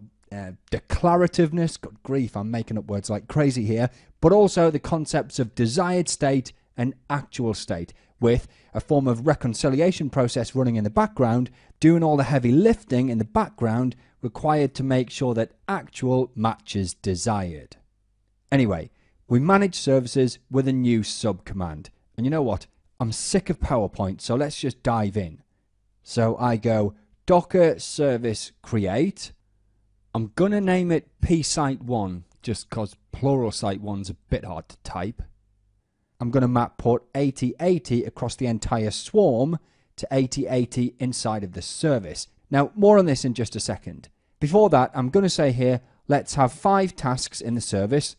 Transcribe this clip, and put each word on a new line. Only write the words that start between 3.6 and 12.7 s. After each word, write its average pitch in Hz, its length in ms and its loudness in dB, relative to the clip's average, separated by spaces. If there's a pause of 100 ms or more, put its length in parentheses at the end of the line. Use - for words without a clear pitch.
here. 113 240 0 (320)
But 165 100 6
also 185 400 4
the 147 80 -2
concepts - 580 -4
of 120 160 -4
desired 175 540 0
state 139 460 -2 (220)
and 127 200 -4 (120)
actual 127 460 -4
state, 87 400 -8 (260)
with 120 280 2 (260)
a 110 60 -4
form 143 280 2
of 120 200 0
reconciliation 143 840 0
process 123 460 -2
running 127 200 2
in 110 80 0
the 104 60 -2
background, 123 600 0 (280)
doing 165 220 6
all 151 160 4
the 139 60 2
heavy 123 280 2
lifting 135 580 2